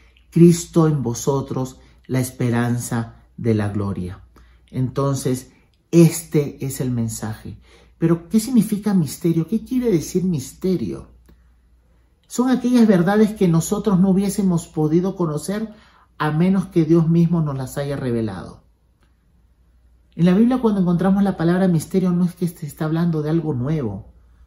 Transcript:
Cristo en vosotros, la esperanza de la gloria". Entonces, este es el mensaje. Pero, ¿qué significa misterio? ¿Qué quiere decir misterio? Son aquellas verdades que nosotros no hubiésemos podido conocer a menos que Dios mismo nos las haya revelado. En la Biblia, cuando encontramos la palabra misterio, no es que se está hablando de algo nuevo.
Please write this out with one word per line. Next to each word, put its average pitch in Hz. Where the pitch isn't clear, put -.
Cristo 165
en 147
vosotros, 131
la 127
esperanza 120
de 113
la 104
gloria". 98
Entonces, 135
este 160
es 135
el 127
mensaje. 113
Pero, 165
¿qué 220
significa 214
misterio? 165
¿Qué 226
quiere 247
decir 175
misterio? 147
Son 254
aquellas 240
verdades 202
que 196
nosotros 180
no 196
hubiésemos 190
podido 170
conocer 185
a 151
menos 180
que 170
Dios 160
mismo 170
nos 147
las 127
haya 143
revelado. 117
En 165
la 180
Biblia, 240
cuando 208
encontramos 180
la 190
palabra 180
misterio, 180
no 175
es 170
que 175
se 160
está 156
hablando 160
de 151
algo 156
nuevo. 123